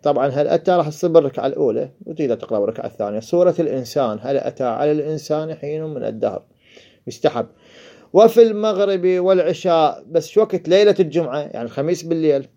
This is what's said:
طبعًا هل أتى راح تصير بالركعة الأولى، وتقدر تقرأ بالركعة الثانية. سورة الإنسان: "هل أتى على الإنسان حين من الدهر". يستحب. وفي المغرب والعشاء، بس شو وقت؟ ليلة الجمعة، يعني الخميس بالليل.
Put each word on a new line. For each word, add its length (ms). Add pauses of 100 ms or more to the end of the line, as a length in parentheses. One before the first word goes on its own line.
طبعًا 240
هل 200
أتى 240
راح 180
تصير 200
بالركعة 380
الأولى، 420 (160)
وتقدر 300
تقرأ 240
بالركعة 260
الثانية. 340
سورة 400
الإنسان: 640
"هل 160
أتى 260
على 280
الإنسان 640
حين 280
من 200
الدهر". 400 (640)
يستحب. 400 (640)
وفي 280
المغرب 640
والعشاء، 1040
بس 160
شو 140
وقت؟ 280
ليلة 300
الجمعة، 400
يعني 260
الخميس 380
بالليل. 540